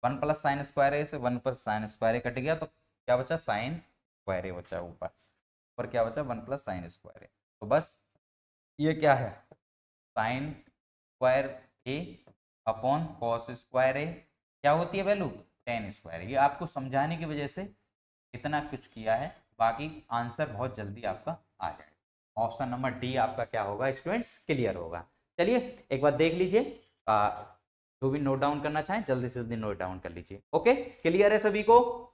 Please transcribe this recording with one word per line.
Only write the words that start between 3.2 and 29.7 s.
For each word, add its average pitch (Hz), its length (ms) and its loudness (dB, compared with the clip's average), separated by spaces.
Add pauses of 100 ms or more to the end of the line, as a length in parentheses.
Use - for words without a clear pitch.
sine 120 380 -2 (380)
square 92 320 -4
A 95 80 -6
बचा 87 260 -8
ऊपर, 85 280 -10
ऊपर - 800 -14
क्या 117 160 2
बचा, 113 200 -2
वन 120 160 -4
प्लस 127 260 -6
sine 90 240 -6
square - 300 -20
A। - 80 -20 (340)
तो 107 60 -8
बस 151 300 2 (840)
ये 156 160 2
क्या 151 200 6
है, 123 160 -2 (840)
sine 123 340 0 (560)
square 131 440 2 (380)
A 139 120 -2 (680)
upon 127 420 0 (120)
cos 117 380 -2
square 131 400 0
A 151 100 -2 (560)
क्या 143 100 6
होती 175 240 0
है 196 60 0
वैल्यू, 190 240 2 (400)
tan 110 260 -4
square। 82 300 -12
ये 117 160 -6
आपको 143 300 2
समझाने 139 480 -2
की 160 100 -6
वजह 147 220 -4
से 196 200 -10 (640)
इतना 147 320 -2
कुछ 131 220 -12
किया 110 280 0
है, 147 200 -4 (240)
बाकी 117 320 0 (220)
आंसर 120 360 -2
बहुत 120 260 -6
जल्दी 107 300 -8
आपका 123 320 -4 (240)
आ 85 80 -4
जाएगा। - 200 -16 (480)
ऑप्शन 117 320 -2
नंबर 127 220 -2
डी 127 260 -4
आपका 117 280 0
क्या 113 180 -2
होगा 107 300 -2
स्टूडेंट्स, 208 460 -4
क्लियर 120 360 0
होगा। 85 300 -8 (340)
चलिए 214 180 4 (340)
एक 135 100 0
बार 143 160 4
देख 160 160 4
लीजिए, 185 280 4 (460)
आ, 104 220 6 (720)
जो 131 80 2
भी 143 100 -2
नोट 135 200 2
डाउन 143 220 2
करना 151 200 0
चाहें 202 220 -2
जल्दी 123 260 0
से 117 60 -10
जल्दी 117 200 -4
नोट 107 240 -4